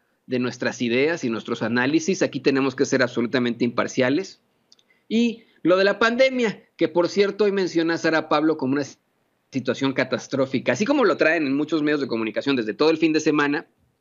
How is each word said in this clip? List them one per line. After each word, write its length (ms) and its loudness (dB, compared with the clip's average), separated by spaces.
de 100 -2
nuestras 440 -4
ideas 420 0
y 60 -2
nuestros 320 -6
análisis, 600 0
aquí 160 0
tenemos 380 0
que 80 0
ser 180 2
absolutamente 640 -2
imparciales. 760 -2
Y 340 0
lo 140 4
de 60 4
la 160 2
pandemia, 640 2
que 100 2
por 220 0
cierto 340 0
hoy 80 4
menciona 480 0
Sara 300 0
Pablo 280 2
como 180 -2
una 100 -2
situación 420 -2
catastrófica, 800 -2
así 100 -2
como 200 2
lo 120 2
traen 280 2
en 120 -2
muchos 260 -2
medios 180 0
de 60 -2
comunicación 480 -2
desde 180 -2
todo 160 2
el 100 2
fin 140 2
de 60 2
semana, 480 0